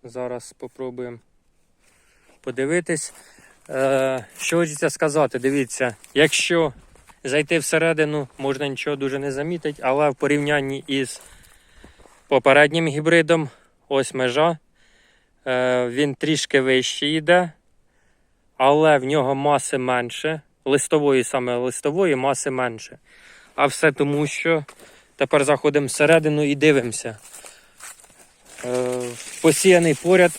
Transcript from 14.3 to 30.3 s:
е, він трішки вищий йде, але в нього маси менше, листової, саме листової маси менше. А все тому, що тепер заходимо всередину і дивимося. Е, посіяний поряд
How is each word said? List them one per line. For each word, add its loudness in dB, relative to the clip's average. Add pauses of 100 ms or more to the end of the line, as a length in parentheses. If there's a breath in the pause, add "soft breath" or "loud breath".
е, 0
він -2
трішки 0
вищий -2
йде, 2 (1040)
але 4
в -2
нього 0
маси 0
менше, -4 (240)
листової, 2
саме -4
листової -2
маси -2
менше. -6 (580 soft breath)
А 0
все 0
тому, 0
що -2 (500 soft breath)
тепер 0
заходимо 2
всередину 2
і 0
дивимося. 0 (1500 loud breath)
Е, -2 (400)
посіяний 4
поряд 4